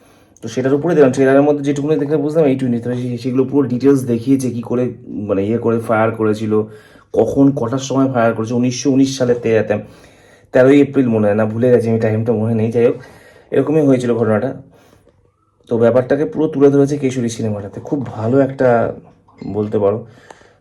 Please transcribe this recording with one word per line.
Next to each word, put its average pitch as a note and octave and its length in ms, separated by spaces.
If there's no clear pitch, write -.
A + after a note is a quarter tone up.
তো - 60
সেটার C3 260
উপরে D#3 200
দেখলাম, C#3 180
ট্রেলারের C3+ 300
মধ্যে D3 220
যেটুকুনি C#3+ 320
দেখে D3 200
বুঝলাম D3+ 280
এইটুকুনি। C3 360
তবে A#2+ 140
সে-, B2 240
সেগুলো B2+ 260
পুরো C#3 240
ডিটেলস B2 360
দেখিয়েছে, A#2+ 460
কী A2+ 100
করে, A#2+ 340
মানে, G2 380
ইয়ে A2+ 120
করে A#2 220
ফায়ার A2+ 300
করেছিল, G#2+ 520
কখন C#3 440
কটার A#2 220
সময় C3 340
ফায়ার A#2 220
করেছে, A2 200
উনিশশো B2 360
উনিশ C3+ 280
সালে A#2+ 160
তে-, A2+ 280
তে-, G#2 160
তেরোই C3+ 280
এপ্রিল C#3 280
মনে A2 180
হয়, G#2 80
না A2 100
ভুলে A2+ 260
গেছি A2+ 200
আমি, A2+ 100
টাইমটা A2+ 320
মনে A2 220
নেই। A2+ 180
যাই A#2+ 140
হোক, C3 100
এরকমই C#3+ 360
হয়েছিল B2 280
ঘটনাটা। A2 480
তো A#2 100
ব্যাপারটাকে B2 460
পুরো D3+ 240
তুলে C#3+ 220
ধরেছে C#3 280
কেশরী B2+ 300
সিনেমাটাতে, G#2+ 520
খুব C3+ 260
ভালো A2+ 320
একটা B2 560
বলতে G#2+ 260
পারো। G#2 280